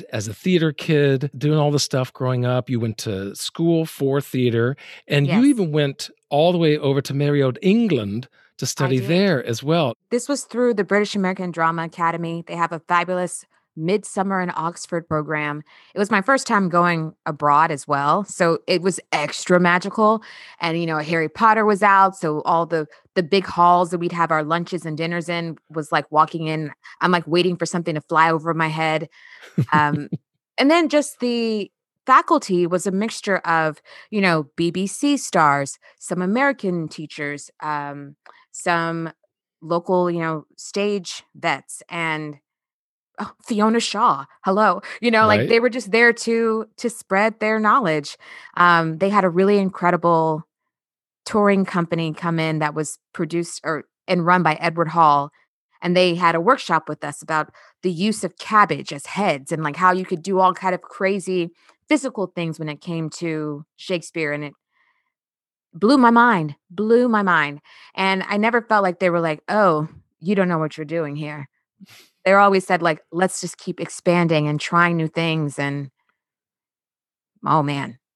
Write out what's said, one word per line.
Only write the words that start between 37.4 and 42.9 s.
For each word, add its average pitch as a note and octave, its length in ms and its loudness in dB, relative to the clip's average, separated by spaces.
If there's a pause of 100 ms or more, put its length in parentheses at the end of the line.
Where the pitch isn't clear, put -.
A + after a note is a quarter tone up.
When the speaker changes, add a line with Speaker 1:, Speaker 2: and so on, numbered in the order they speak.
Speaker 2:
um, C#3+ 560 -10 (340)
some E3 640 -2 (480)
local, F3 500 0
you E3+ 80 -2
know, D#3+ 260 -4 (120)
stage G3+ 640 -6 (100)
vets, C#3+ 540 -6
and, D#3 500 -6 (840)